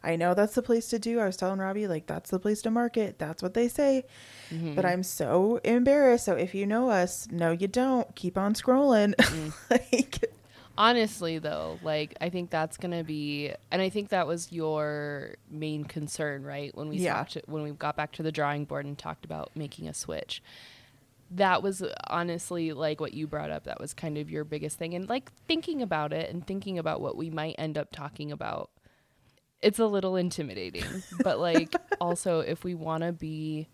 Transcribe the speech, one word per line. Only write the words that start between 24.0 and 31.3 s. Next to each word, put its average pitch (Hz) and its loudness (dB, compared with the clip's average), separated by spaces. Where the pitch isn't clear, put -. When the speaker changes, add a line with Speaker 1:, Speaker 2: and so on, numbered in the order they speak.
Speaker 2:
of 151 -8
your 151 -4
biggest 151 -6
thing. 170 -6
And, 190 -6
like, 262 -4
thinking 320 0
about 156 -2
it 160 -4
and 175 -8
thinking 196 -6
about 160 -2
what - -4
we 160 -6
might 156 -4
end 156 -4
up - -8
talking 147 -10
about, - -6
it's 208 4
a 220 4
little 190 0
intimidating. 113 -4
Speaker 1:
<laughs> 180 -4
Speaker 2:
But, 175 2